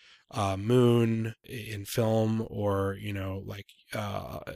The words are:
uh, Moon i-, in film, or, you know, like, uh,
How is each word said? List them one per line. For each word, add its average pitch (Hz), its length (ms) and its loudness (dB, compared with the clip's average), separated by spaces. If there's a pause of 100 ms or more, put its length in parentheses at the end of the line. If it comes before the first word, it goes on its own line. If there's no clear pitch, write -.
(300)
uh, 98 260 -2
Moon 113 800 4 (120)
i-, - 60 -12
in 107 320 -10
film, 110 640 2
or, 98 500 0
you 104 140 -6
know, 95 320 -4
like, 101 220 -12 (260)
uh, 101 460 -6 (180)